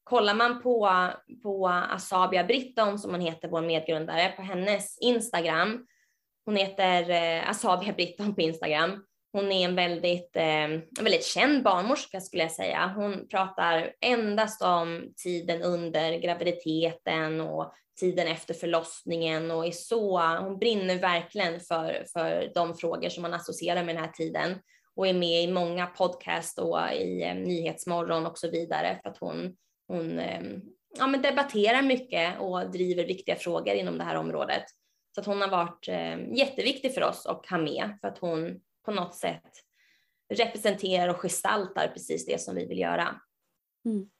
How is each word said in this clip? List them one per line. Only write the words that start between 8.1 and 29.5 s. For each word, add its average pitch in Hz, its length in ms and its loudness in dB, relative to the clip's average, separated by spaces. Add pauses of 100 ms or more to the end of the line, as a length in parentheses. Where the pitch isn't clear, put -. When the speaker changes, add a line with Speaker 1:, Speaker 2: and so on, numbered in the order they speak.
Speaker 1:
på 180 60 0
Instagram. 165 640 0 (300)
Hon 196 180 0
är 185 140 2
en 180 100 0
väldigt, 175 600 0
eh, 156 280 2
en 160 200 -2 (180)
väldigt 185 240 4
känd 262 380 4
barnmorska, 196 580 2
skulle 170 220 -2
jag 165 80 0
säga. 180 440 -2
Hon 202 320 -4
pratar 180 720 0
endast 220 600 2
om 170 520 0 (100)
tiden 170 380 -2
under 170 560 0
graviditeten 165 1200 0
och 160 320 -6 (260)
tiden 180 280 0
efter 165 260 -4
förlossningen, 165 960 -2
och 165 160 0
är 170 40 -4
så, 196 500 0 (160)
hon 190 220 -6
brinner 190 400 2
verkligen 175 600 0
för, 165 540 -2
för 170 420 0
de 170 200 2
frågor 175 340 -4
som 175 120 -8
man 170 120 -4
associerar 175 500 -2
med 165 120 -4
den 160 80 -4
här 165 80 -6
tiden, 165 460 -2 (380)
och 190 120 2
är 185 60 4
med 170 300 4
i 175 80 0
många 175 340 0
podcast 175 760 -2
och 165 200 0 (120)
i, 92 320 -2
eh, 90 120 -2
Nyhetsmorgon 170 920 -2
och 165 120 -8
så 170 120 -4
vidare, 165 540 -2
för - 60 -10
att - 80 -12
hon, - 380 -8 (320)